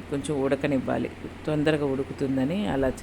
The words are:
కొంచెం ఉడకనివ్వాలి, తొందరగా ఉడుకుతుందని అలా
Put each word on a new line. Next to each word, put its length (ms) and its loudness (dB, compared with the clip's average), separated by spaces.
కొంచెం 340 -2
ఉడకనివ్వాలి, 680 2
తొందరగా 380 2
ఉడుకుతుందని 840 0
అలా 240 2